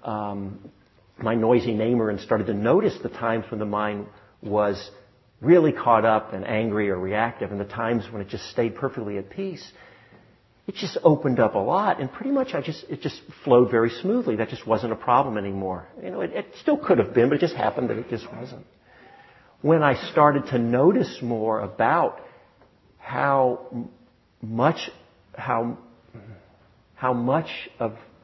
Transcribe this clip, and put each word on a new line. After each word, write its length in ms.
um, 560
my 140
noisy 400
neighbor 360
and 100
started 280
to 60
notice 480
the 80
times 400
when 100
the 60
mind 400
was 500
really 300
caught 340
up 280
and 120
angry 440
or 80
reactive 540
and 80
the 60
times 460
when 100
it 60
just 240
stayed 240
perfectly 420
at 120
peace, 420
it 80
just 280
opened 360
up 160
a 40
lot, 420
and 100
pretty 200
much 220
I 80
just, 280
it 120
just 200
flowed 260
very 180
smoothly. 460
That 140
just 180
wasn't 240
a 60
problem 400
anymore. 500
You 80
know, 100
it, 120
it 120
still 180
could 200
have 160
been, 160
but 60
it 60
just 140
happened 340
that 80
it 120
just 240
wasn't. 320
When 200
I 140
started 360
to 120
notice 640
more 400
about 580
how 760
m-, 180
much, 480
how, 420
how 180
much 340
of 140